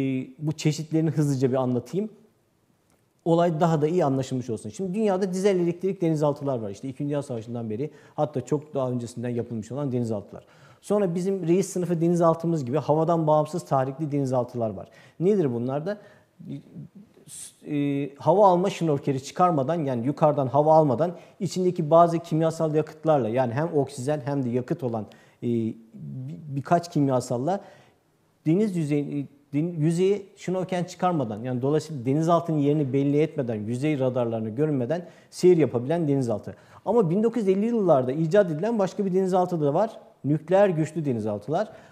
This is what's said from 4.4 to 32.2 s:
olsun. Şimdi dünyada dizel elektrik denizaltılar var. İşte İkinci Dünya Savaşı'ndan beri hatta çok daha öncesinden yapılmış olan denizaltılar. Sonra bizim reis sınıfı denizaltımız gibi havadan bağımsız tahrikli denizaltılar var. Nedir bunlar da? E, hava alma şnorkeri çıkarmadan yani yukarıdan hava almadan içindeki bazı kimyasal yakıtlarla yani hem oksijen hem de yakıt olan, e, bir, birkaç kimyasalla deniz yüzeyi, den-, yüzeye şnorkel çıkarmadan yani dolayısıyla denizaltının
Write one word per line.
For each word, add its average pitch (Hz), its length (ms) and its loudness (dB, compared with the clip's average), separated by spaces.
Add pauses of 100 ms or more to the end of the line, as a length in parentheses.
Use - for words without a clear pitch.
olsun. 110 200 -6
Şimdi 185 240 -6
dünyada 196 380 0
dizel 185 280 2
elektrik 175 400 -2
denizaltılar 143 580 0
var. 107 120 -6
İşte 101 180 -12
İkinci 143 200 -6
Dünya 143 140 -4
Savaşı'ndan 117 480 -8
beri 127 200 -6 (240)
hatta 147 260 -2
çok 147 340 -4
daha 131 160 -2
öncesinden 120 380 -6
yapılmış 117 440 -6
olan 139 200 -6
denizaltılar. 113 540 -6 (340)
Sonra 196 340 0
bizim 185 340 -4
reis 185 200 4
sınıfı 175 320 -2
denizaltımız 170 640 2
gibi 123 140 -2
havadan 160 480 2
bağımsız 151 380 2
tahrikli 139 480 -2
denizaltılar 123 580 -2
var. 92 180 -12 (320)
Nedir 170 340 2
bunlar 131 320 -4
da? 208 120 -6 (1700)
E, 143 500 -2
hava 185 300 6
alma 180 240 4
şnorkeri 143 520 -2
çıkarmadan 165 640 0
yani 123 220 -2
yukarıdan 143 400 2
hava 151 280 4
almadan 156 420 4 (240)
içindeki 180 500 -2
bazı 165 280 6
kimyasal 160 560 0
yakıtlarla 151 540 0
yani 120 240 0
hem 160 240 -2
oksijen 135 480 -2
hem 143 200 -4
de 120 40 -4
yakıt 123 340 -4
olan, 113 240 -4 (360)
e, 120 60 -4
bir, 117 260 -2 (720)
birkaç 143 420 -2
kimyasalla 139 720 0 (840)
deniz 185 300 2
yüzeyi, 147 500 -2 (260)
den-, 156 260 0
yüzeye 180 440 2 (140)
şnorkel 180 520 -4
çıkarmadan 131 540 -2
yani 127 200 -4
dolayısıyla 147 440 -2
denizaltının 160 520 2